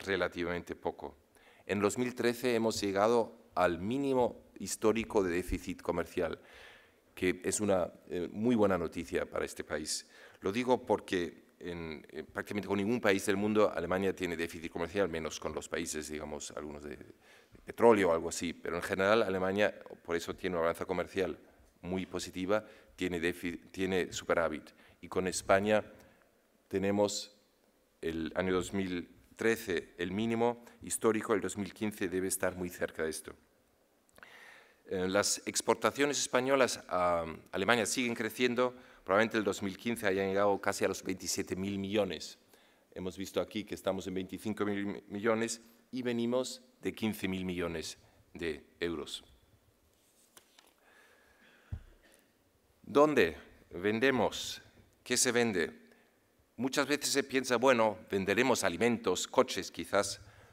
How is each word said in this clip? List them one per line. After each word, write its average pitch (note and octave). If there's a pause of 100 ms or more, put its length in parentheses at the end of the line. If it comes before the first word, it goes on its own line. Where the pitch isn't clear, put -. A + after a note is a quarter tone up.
relativamente F2
poco. D2 (480)
En G2+
dos G2+
mil B2
trece A#2+
hemos A2+
llegado G#2+
al F2
mínimo B2+ (160)
histórico A2
de F#2
déficit F2+
comercial, E2+ (760)
que F2+
es F#2+
una, F#2+ (180)
eh, E2+
muy A2+
buena G2+
noticia E2
para D#2+
este -
país. D#2 (340)
Lo F#2+
digo B2
porque F#2 (140)
en, E2
eh, D#2
prácticamente G2+
con G2+
ningún G#2
país G2
del G2+
mundo G#2
Alemania F2+
tiene F2
déficit E2
comercial, E2+
menos D#2+
con D#2
los D2
países, D#2
digamos, D2+
algunos D2
de, C#2+
de -
petróleo G#2+
o -
algo E2
así, E2
pero D#2+
en F2
general G2+
Alemania, F#2+ (300)
por E2+
eso E2+
tiene F2+
una E2
balanza E2
comercial F2 (460)
muy F#2
positiva, F#2 (300)
tiene F2
défi-, F2
tiene F#2
superávit. E2 (300)
Y F2
con F#2
España G2+ (840)
tenemos G2+ (640)
el E2
año F#2
dos F2+
mil F2+ (280)
trece A2
el F2
mínimo A#2 (180)
histórico, A2
el F#2+
dos F#2
mil G2
quince G#2
debe F#2
estar F#2
muy F2+
cerca E2+
de D#2+
esto. - (1500)
Eh, F#2
las G2
exportaciones A#2
españolas B2+
a F2 (260)
Alemania G2+
siguen A#2+
creciendo, B2 (280)
probablemente A2
el G#2
dos F#2+
mil G2
quince A#2
hayan G2
llegado G2
casi G2+
a F#2+
los F#2+
veintisiete F#2
mil G2
millones. G2 (540)
Hemos F#2
visto F#2+
aquí F#2+
que -
estamos F#2+
en F#2
veinticinco G2
mil G2+
millones A2 (280)
y B2+
venimos A#2+ (200)
de F#2
quince G#2
mil F#2
millones E2+ (360)
de D#2+ (140)
euros. E2+ (3500)
¿Dónde B2 (340)
vendemos? A2 (420)
¿Qué B2
se A#2+
vende? A2 (760)
Muchas C3+
veces C#3
se C3+
piensa, B2+
bueno, A2+ (100)
venderemos G2+
alimentos, F#2+
coches -
quizás, G2 (320)